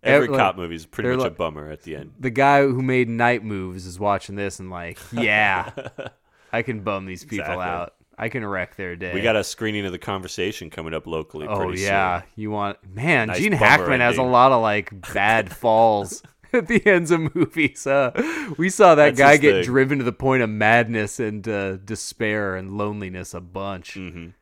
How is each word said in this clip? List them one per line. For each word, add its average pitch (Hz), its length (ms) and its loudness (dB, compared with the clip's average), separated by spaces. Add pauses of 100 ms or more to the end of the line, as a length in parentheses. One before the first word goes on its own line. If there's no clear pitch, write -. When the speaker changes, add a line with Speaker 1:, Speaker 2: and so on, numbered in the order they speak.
Speaker 1:
Ev-, 131 100 4 (100)
Speaker 2:
Every 160 40 -2
Speaker 1:
like, 139 120 -2
Speaker 2:
cop 95 160 2
movie 85 200 -8
is 80 100 -12
pretty 110 240 -6
Speaker 1:
they're 127 80 0
Speaker 2:
much 131 80 -2
a 110 40 -2
Speaker 1:
like, 78 80 -14
Speaker 2:
bummer 78 340 -6
at 76 100 -16
the 78 140 -12
end. 73 240 -14
Speaker 1:
the 127 100 -6
guy 139 320 4
who 131 220 2
made 127 260 0
Night 117 340 0
Moves 95 440 -8
is 90 120 -14
watching 101 360 -2
this 101 240 -6
and 92 100 -14
like, 87 300 -12 (120)
"Yeah, 107 600 0 (400)
Speaker 2:
<laughs> - 420 -20
Speaker 1:
I 117 80 -2
can 113 200 -8
bum 98 260 -6
these 90 180 -14
people 104 200 -8
Speaker 2:
Exactly. 90 200 -8
Speaker 1:
out. 87 300 -8 (220)
I 113 120 -6
can 113 160 -8
wreck 95 300 -8
their 90 200 -10
day." 87 180 -10
Speaker 2:
We 92 80 -6
got 113 140 0
a 101 80 0
screening 104 440 -6
of 92 40 -6
The 90 60 -10
Conversation 92 720 -8
coming 80 240 -10
up 78 140 -8
locally 78 400 -8
Speaker 1:
Oh, 98 180 -4
Speaker 2:
pretty 92 160 -6
Speaker 1:
yeah. 95 400 0
Speaker 2:
soon. - 140 -20
Speaker 1:
You 107 160 -8
want, 101 260 -6 (180)
man, 120 340 0
Speaker 2:
Nice 90 100 -4
Speaker 1:
Gene 202 140 0
Speaker 2:
bummer 117 120 2
Speaker 1:
Hackman 127 340 4
has 120 180 2
a - 40 -2
Speaker 2:
ending. 127 100 0
Speaker 1:
lot 123 220 8
of, 117 80 4
like, 104 320 -2 (200)
bad 104 380 0
<laughs> - 60 -18
falls 110 680 2 (300)
at 233 140 0
the 226 200 2
ends 175 240 4
of 160 240 0
movies. 156 500 0
Uh, 135 260 2 (460)
we 175 120 0
saw 185 260 8
that 147 220 6
Speaker 2:
That's - 20 -4
Speaker 1:
guy 139 140 10
Speaker 2:
his 147 80 6
Speaker 1:
get 147 140 6
Speaker 2:
thing. 92 100 2
Speaker 1:
driven 135 320 2
to 131 80 -2
the 120 80 -2
point 131 300 0
of 107 60 -2
madness 107 720 2
and, 107 260 -6
uh, 98 300 -4
despair 104 800 -4
and 95 220 -10
loneliness 101 560 -8
a 90 80 -12
bunch. 92 540 -12
Speaker 2:
Mm-hmm. 87 340 -14 (120)